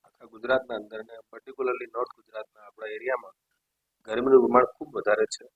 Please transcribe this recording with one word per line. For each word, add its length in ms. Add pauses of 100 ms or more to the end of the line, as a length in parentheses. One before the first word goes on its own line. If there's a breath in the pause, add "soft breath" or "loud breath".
આખા 220
ગુજરાતના 480
અંદર 240
ને 160
particularly 800
નોર્થ 220
ગુજરાતના 440
આપણા 260
એરિયામાં 460 (720)
ગરમીનું 380
પ્રમાણ 220
ખૂબ 320
વધારે 280
છે. 320